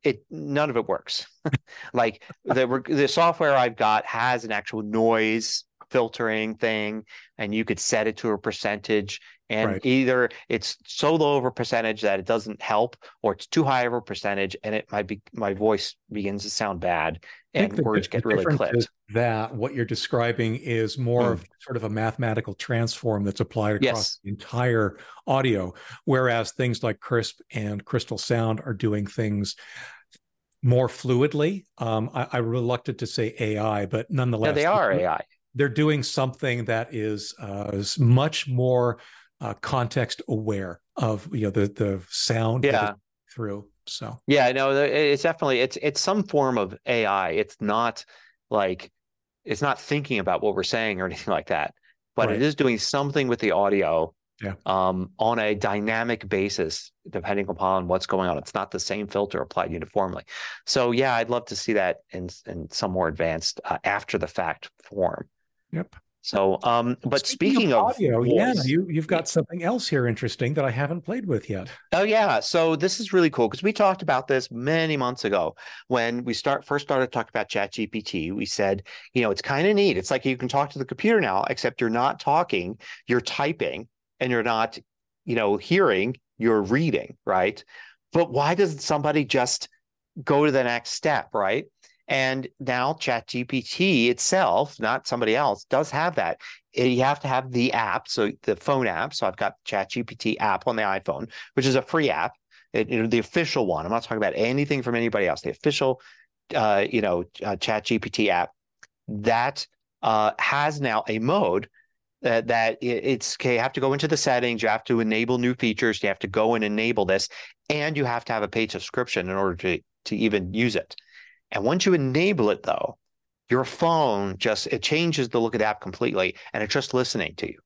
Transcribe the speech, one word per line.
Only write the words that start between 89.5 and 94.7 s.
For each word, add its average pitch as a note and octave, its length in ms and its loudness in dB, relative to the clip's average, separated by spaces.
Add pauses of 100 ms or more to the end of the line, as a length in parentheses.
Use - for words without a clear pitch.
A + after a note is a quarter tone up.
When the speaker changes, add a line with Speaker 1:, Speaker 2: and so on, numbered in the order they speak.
Speaker 1:
go D3 220 4
to D3+ 80 4
the C3 120 4
next A#2+ 260 -2
step," D3 420 -2
right? G#2+ 320 0 (480)
And C3 360 0 (100)
now B2+ 360 0
Chat A#2+ 340 -2
G B2 160 -4
P B2+ 180 -4
T C#3+ 480 4
itself, B2 720 2